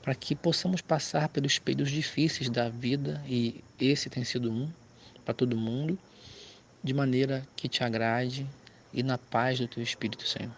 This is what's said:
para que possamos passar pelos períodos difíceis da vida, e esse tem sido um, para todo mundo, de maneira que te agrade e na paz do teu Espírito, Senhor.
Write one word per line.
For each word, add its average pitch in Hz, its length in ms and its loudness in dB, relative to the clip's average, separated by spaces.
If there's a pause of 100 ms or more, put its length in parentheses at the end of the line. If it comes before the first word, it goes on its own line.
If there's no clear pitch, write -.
para 135 120 0
que - 220 -2
possamos 175 460 2
passar 156 480 0
pelos 143 280 0
períodos 139 320 0
difíceis 143 600 0
da 120 180 0
vida, 139 580 -2
e 120 380 0 (160)
esse 135 300 2
tem 123 120 -4
sido 117 300 -2
um, 135 180 -2 (540)
para 127 80 -2
todo 123 240 2
mundo, 135 420 -2 (840)
de 131 100 -2
maneira 135 500 2 (140)
que 131 140 -4
te - 120 -2
agrade 123 640 0 (460)
e 123 100 0
na 131 140 2
paz 123 420 2
do 120 80 0
teu 117 160 -6
Espírito, - 460 -4
Senhor. - 300 -6